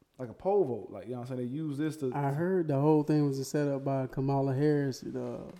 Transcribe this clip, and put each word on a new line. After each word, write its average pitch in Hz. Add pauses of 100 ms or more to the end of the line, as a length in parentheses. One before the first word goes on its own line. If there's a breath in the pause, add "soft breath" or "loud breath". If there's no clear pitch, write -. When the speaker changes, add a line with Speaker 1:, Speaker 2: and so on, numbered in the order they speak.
(200)
Speaker 1:
like, 123
a 107
poll 190
vote. 113
Like, 98
you 113
know 123
what 127
I'm 127
saying? 123
They 131
use 151
this 151
to 131
Speaker 2:
I 143
heard 170
the 143
whole 151
thing 151
was 135
a 135
setup 143
by 135
Kamala 135
Harris 143
and, -
uh, 123